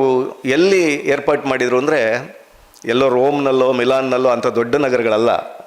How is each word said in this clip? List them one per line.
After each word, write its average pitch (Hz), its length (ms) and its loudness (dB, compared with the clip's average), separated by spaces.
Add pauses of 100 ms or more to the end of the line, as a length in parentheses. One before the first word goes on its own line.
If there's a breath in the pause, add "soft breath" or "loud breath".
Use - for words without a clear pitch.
(440)
ಎಲ್ಲಿ 175 400 2 (240)
ಏರ್ಪಾಟ್ 143 380 0
ಮಾಡಿದರು 127 320 0
ಅಂದರೆ, 147 220 0 (840)
ಎಲ್ಲೋ 127 240 2
ರೋಮ್ನಲ್ಲೋ 131 640 2
ಮಿಲಾನ್ನಲ್ಲೋ 127 560 0
ಅಂಥ 117 180 0
ದೊಡ್ಡ 117 300 -2
ನಗರಗಳಲ್ಲ 117 540 2 (360)